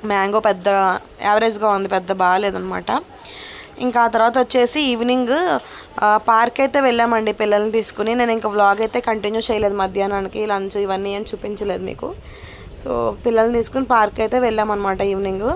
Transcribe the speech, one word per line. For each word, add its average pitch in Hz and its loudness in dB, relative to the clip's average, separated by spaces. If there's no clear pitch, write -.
మ్యాంగో 202 2
పెద్ద 190 2
యావరేజ్గా 214 2
ఉంది, 196 0
పెద్ద 185 -2
బాగాలేదనమాట. 185 0
ఇంకా 240 0
ఆ 233 4
తర్వాత 226 2
వచ్చేసి 247 2
ఈవినింగ్, 254 2
ఆ, 208 4
పార్క్ 233 2
అయితే 277 2
వెళ్ళామండి 233 2
పిల్లల్ని 208 0
తీసుకుని. 220 -2
నేను 240 2
ఇంకా 220 -2
వ్లాగ్ 202 4
అయితే 220 -2
కంటిన్యూ 220 -2
చేయలేదు, 214 0
మధ్యాహ్నానికి 196 -2
లంచ్ 196 -4
ఇవన్నీ 196 -2
ఏం 208 -6
చూపించలేదు 202 -6
మీకు. - -8
so 233 -2
పిల్లల్ని 226 2
తీసుకుని 247 -2
పార్క్ 220 2
అయితే 220 0
వెళ్ళామన్నమాట 214 0
ఈవినింగ్. 196 -2